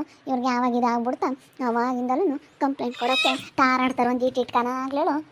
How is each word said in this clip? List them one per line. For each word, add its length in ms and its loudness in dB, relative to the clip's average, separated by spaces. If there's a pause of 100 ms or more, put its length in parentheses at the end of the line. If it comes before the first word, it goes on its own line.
(260)
ಇವ್ರಿಗೆ 220 0
ಆವಾಗ 260 2
ಇದಾಗ್ಬಿಡ್ತಾ, 520 0 (400)
ಅವಾಗಿಂದಲೂ 720 0 (220)
ಕಂಪ್ಲೇಂಟ್ 380 -2
ಕೊಡೋಕ್ಕೆ 580 0
ತಾರಾಡ್ತಾರೆ. 520 2
ಒಂದು 180 0
ಈಟ್ 120 -2
ಇಟ್ಕನಾಗ್ಲೇಳು 760 0 (180)